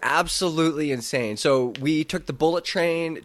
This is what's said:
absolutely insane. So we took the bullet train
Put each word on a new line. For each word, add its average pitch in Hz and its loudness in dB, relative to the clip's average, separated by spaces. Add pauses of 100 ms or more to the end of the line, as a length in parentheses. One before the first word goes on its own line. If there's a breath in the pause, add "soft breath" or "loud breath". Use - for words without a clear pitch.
absolutely 160 0
insane. 117 -2
So 131 2
we 156 2
took - -6
the 156 -4
bullet 165 0
train 165 -2